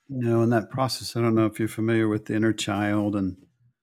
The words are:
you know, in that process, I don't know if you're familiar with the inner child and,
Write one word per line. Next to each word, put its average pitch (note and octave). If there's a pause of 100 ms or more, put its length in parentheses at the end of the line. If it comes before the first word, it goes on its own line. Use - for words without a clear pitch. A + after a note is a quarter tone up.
you B2
know, A#2
in A#2
that A2
process, C3
I A#2+
don't A2+
know A2+
if G#2+
you're A2
familiar A2+
with G#2+
the A#2
inner A2
child G#2
and, F#2+ (460)